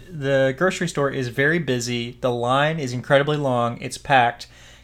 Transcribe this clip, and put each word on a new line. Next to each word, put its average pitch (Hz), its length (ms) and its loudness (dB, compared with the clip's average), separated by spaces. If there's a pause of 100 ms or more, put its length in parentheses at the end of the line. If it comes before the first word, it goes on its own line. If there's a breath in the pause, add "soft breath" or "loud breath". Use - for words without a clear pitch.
the 135 480 0
grocery 185 300 0
store 139 240 -2
is 131 160 -4
very 139 320 2
busy. 120 640 -4
The 127 100 0
line 135 480 0
is 131 120 -4
incredibly 143 460 2
long. 123 420 -2
It's - 200 -10
packed. 123 480 2 (360 loud breath)